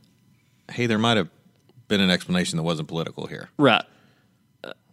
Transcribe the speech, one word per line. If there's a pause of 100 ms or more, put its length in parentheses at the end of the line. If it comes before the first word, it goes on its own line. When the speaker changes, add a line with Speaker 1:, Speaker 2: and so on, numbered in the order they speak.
(720)
Speaker 1:
hey,
there
might
have (580)
been
an
explanation
that
wasn't
political
here.
Speaker 2:
Right. (800)
Uh, (200)